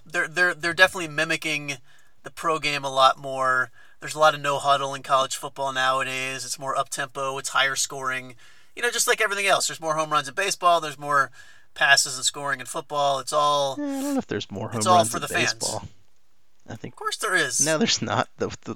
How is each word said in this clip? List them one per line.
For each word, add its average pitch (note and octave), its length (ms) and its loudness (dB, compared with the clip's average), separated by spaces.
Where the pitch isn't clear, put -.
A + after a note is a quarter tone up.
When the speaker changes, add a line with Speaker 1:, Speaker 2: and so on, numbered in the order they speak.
Speaker 1:
they're, E3+ 220 -2
they're, F3 260 2
they're E3 200 -2
definitely F3+ 360 4
mimicking D3+ 640 -2
the C#3 80 -12
pro D#3+ 280 -2
game C#3+ 240 -2
a C3+ 80 -4
lot C3+ 260 6
more. C3 540 0
There's C#3+ 160 -10
a D#3 40 -6
lot D#3 140 8
of D3 80 -8
no C#3+ 180 0
huddle C#3 340 2
in C3+ 100 -10
college - 320 0
football C#3 380 -6
nowadays. C3 720 -2
It's - 140 -8
more C3+ 180 -4
up-tempo. C3+ 600 -4
It's C3 120 -8
higher C3+ 260 0
scoring. C3 600 -6
You - 80 -4
know, A#3+ 80 0
just A#3 160 0
like A3+ 140 2
everything G3+ 260 0
else. D#3+ 200 2
There's D3 140 -8
more D#3 140 0
home D#3 160 -2
runs D3 160 2
in C3 80 -12
baseball. F3+ 460 2
There's D3+ 180 -8
more C#3 320 2
passes C#3 420 4
and B2+ 100 -8
scoring C#3+ 340 -2
in B2 60 -10
football. C#3+ 540 0
It's C3 140 -6
all D3 440 4
Speaker 2:
Yeah, D4 80 -4
I C#4 160 -4
don't C#4+ 120 -2
know C4 60 0
if - 80 -8
there's - 240 -4
more G#2 180 -6
home - 80 -6
Speaker 1:
it's G#3+ 100 0
all F3+ 100 8
Speaker 2:
runs - 120 6
Speaker 1:
for - 80 -4
Speaker 2:
in - 40 -4
Speaker 1:
the - 60 -6
fans. - 260 0
Speaker 2:
baseball. - 300 -6
I - 60 -10
think - 200 -14
Speaker 1:
Of - 40 -20
course - 180 -6
there G3+ 180 -2
is. D3 300 2
Speaker 2:
No, D#3 120 2
there's - 240 0
not. A2+ 260 -2
The, F#2+ 120 -4
the, A#2 100 -8